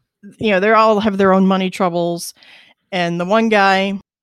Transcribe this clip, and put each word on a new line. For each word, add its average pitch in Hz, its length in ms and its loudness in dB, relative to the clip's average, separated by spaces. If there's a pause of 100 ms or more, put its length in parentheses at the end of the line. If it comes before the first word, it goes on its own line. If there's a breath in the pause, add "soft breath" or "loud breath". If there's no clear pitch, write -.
(380)
you 214 120 -2
know, 185 100 0
they're 214 160 2
all 220 240 4
have 202 180 -2
their 196 160 4
own 190 120 2
money 190 220 0
troubles. 170 640 -4 (600 loud breath)
And 175 280 -4
the 175 60 -6
one 226 240 0
guy, 196 500 2 (220)